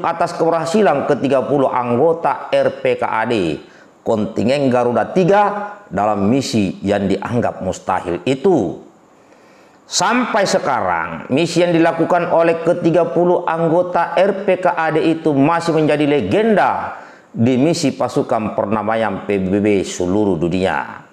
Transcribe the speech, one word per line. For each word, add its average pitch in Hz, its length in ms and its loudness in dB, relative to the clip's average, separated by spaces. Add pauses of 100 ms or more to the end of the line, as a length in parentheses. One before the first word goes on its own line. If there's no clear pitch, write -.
atas 170 320 -2
keberhasilan 165 720 2
ketiga 127 320 0
puluh 135 240 2
anggota 135 800 0
R 135 320 0
P 123 160 0
K 120 80 -4
A 110 240 -2
D, 87 320 -2 (480)
kontingen 117 640 0
Garuda 120 400 0
Tiga, 196 640 2 (160)
dalam 101 400 0
misi 117 480 0
yang 98 320 0
dianggap 110 480 -2
mustahil 90 640 -4
itu." 135 640 0 (1000)
Sampai 220 560 0
sekarang, 92 880 -2
misi 170 320 2
yang 175 80 2
dilakukan 170 560 2
oleh 165 320 2
ketiga 165 480 2
puluh 175 400 2
anggota 170 640 0
R 196 320 0
P 185 160 0
K 175 160 0
A 160 160 -2
D 156 80 0
itu 160 320 0
masih 160 400 2
menjadi 151 320 2
legenda 147 960 0 (320)
di 123 240 2
misi 139 400 0
pasukan 120 560 -2
perdamaian 107 720 -2
P 101 160 0
B 95 160 0
B 101 240 2
seluruh 92 560 0
dunia. 82 640 -2 (120)